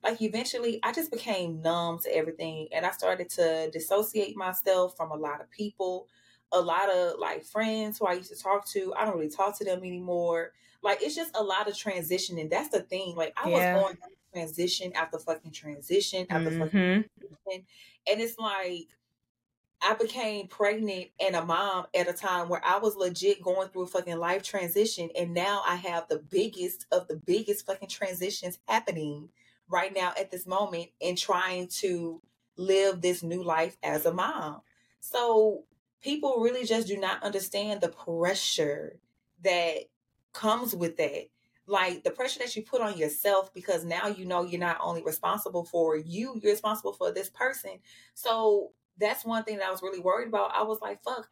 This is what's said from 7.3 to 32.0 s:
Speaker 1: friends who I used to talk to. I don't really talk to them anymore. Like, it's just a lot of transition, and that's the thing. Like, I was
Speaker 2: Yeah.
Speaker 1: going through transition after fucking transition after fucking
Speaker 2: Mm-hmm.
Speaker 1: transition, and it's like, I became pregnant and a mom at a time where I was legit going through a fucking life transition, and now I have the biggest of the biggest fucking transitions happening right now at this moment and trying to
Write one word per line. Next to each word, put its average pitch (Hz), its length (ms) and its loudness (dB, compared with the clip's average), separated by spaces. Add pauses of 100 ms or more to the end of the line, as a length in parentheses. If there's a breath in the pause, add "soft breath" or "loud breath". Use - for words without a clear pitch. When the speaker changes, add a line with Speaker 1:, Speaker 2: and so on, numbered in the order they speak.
Speaker 1:
friends 220 540 -2
who 208 80 0
I 180 80 2
used 180 200 -8
to - 80 -14
talk 202 260 2
to. 190 260 -2
I 208 100 0
don't 202 120 0
really 156 120 -2
talk 196 300 0
to 208 60 -4
them 185 160 0
anymore. 175 720 -2 (300 soft breath)
Like, 202 200 2
it's 302 120 -2
just 330 220 -6
a 220 60 2
lot 202 260 0
of 202 80 -4
transition, 180 640 -2
and 156 120 -4
that's 269 200 0
the 190 100 2
thing. 185 360 -6
Like, 160 200 -2
I 185 120 -2
was 175 120 4
Speaker 2:
Yeah. 180 140 4
Speaker 1:
going 190 220 4
through - 180 -20 (180)
transition 175 600 -2
after 160 240 -4
fucking 160 340 -6
transition 180 800 -2
after 165 200 2
fucking 165 300 2
Speaker 2:
Mm-hmm. 185 200 6 (200)
Speaker 1:
transition, - 460 -12 (400 loud breath)
and 214 140 2
it's 233 180 -4
like, 190 500 -4 (920)
I 202 120 4
became 220 540 -2
pregnant 202 600 0 (120)
and 185 160 2
a 165 80 0
mom 185 500 0
at 175 140 4
a 175 60 0
time 180 340 0
where 180 160 -2
I 185 140 4
was 208 180 0
legit 185 460 2
going 190 260 0
through 185 140 -6
a 180 40 -4
fucking 175 300 -2
life 175 260 0
transition, 180 760 0
and 175 160 0
now 196 320 2
I 175 100 2
have 170 320 -4
the 151 100 0
biggest 180 760 -2
of 180 160 2
the 156 80 -4
biggest 202 500 0
fucking - 220 -6
transitions 185 800 -4
happening 160 640 -2 (380 soft breath)
right 190 260 0
now 185 240 0
at 190 120 -4
this 180 160 -8
moment 180 440 -2 (120)
and 175 160 0
trying 185 500 0 (120)
to 170 420 -2 (340)